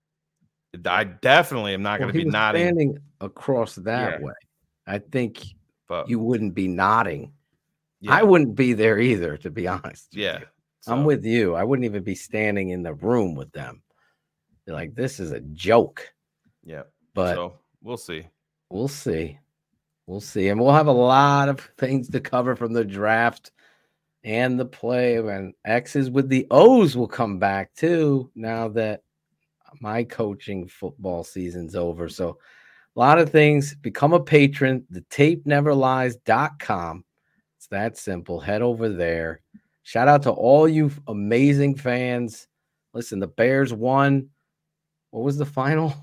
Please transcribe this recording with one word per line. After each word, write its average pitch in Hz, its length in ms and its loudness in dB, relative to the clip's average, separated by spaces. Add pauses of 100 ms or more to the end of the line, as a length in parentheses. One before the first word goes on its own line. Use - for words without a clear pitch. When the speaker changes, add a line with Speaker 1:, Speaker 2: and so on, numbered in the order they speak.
(840)
Speaker 1:
I 95 200 0
definitely 120 680 0
am 98 100 -6
not 104 160 -4
Speaker 2:
Well, 127 100 -4
Speaker 1:
gonna 120 40 -6
Speaker 2:
he 160 60 -2
Speaker 1:
be 170 60 -4
Speaker 2:
was 151 80 -2
Speaker 1:
nodding. 107 320 0
Speaker 2:
standing 151 320 0 (240)
across 127 540 -4
that 104 440 -6
Speaker 1:
Yeah. - 60 -10
Speaker 2:
way. - 80 -12 (520)
I 101 140 -8
think - 420 -8 (460)
Speaker 1:
But 87 220 -8
Speaker 2:
you 117 100 -2
wouldn't 110 340 -2
be 95 140 -4
nodding. 92 640 0 (680)
Speaker 1:
Yeah. 110 120 0
Speaker 2:
I 196 100 6
wouldn't 160 320 6
be 123 180 2
there 107 260 2
either, 92 380 0
to 87 120 -12
be 87 180 -6
honest - 440 -8
with 95 80 -14
Speaker 1:
Yeah. 87 200 -4
Speaker 2:
you. - 60 -18 (420)
I'm 120 140 -2
Speaker 1:
So 147 40 0
Speaker 2:
with 120 200 2
you. 110 300 2
I 87 80 -2
wouldn't 123 220 -2
even 101 180 -6
be 95 100 -6
standing 104 560 -4
in 90 140 -6
the 82 100 -8
room 92 420 0
with 71 180 -14
them. 64 280 -16 (840)
They're 80 100 -12
like, 82 200 -10
"This 123 240 -6
is 82 120 -8
a 58 80 -10
joke." 85 760 0 (500)
Speaker 1:
Yeah. 78 200 -18 (300)
Speaker 2:
But 90 220 0
Speaker 1:
So 90 240 -10 (220)
we'll 117 160 -12
see. 82 300 -14 (420)
Speaker 2:
we'll 107 200 -6
see. 82 500 -6 (680)
We'll 95 140 -12
see. 98 280 -2
And 104 100 0
we'll 135 140 6
have 151 140 6
a 143 40 4
lot 139 580 4
of 135 100 -4 (180)
things 135 320 -2
to 123 100 -4
cover 127 360 -2
from 117 180 -6
the 117 120 0
draft 107 680 -2 (720)
and 123 360 -2
the 135 60 -2
play. 123 520 -2
And 98 460 -6
X's 123 480 -2
with 131 180 0
the 131 220 0
O's 190 460 8
will 120 100 -2
come 101 320 -4
back, 98 340 -2
too, 151 600 0
now 113 340 -6
that 107 320 -4 (800)
my 110 220 -4
coaching 101 640 -8
football 90 560 -10
season's 87 520 -10
over. 85 320 -6
So 85 300 -8 (580)
a 117 40 -6
lot 139 180 6
of 156 140 2
things. 147 440 4
Become 139 380 0
a 175 100 4
patron, 139 680 2
the 90 180 -12
tape 147 380 2
never 147 260 2
lies 131 440 0
dot 143 420 -2
com. 87 440 -6 (540)
It's - 100 -20
that 104 300 -6
simple. 87 420 -8
Head 104 220 -4
over 117 280 -2
there. 85 520 -4 (420)
Shout 120 240 2
out 143 160 6
to 127 80 2
all 143 360 6
you 156 240 2 (160)
amazing 135 680 2
fans. 123 720 -4 (460)
Listen, 117 260 -8
the 95 80 -4
Bears 127 460 2
won. 135 560 2 (840)
What 113 120 -8
was 143 140 -2
the 147 80 -4
final? 143 580 -2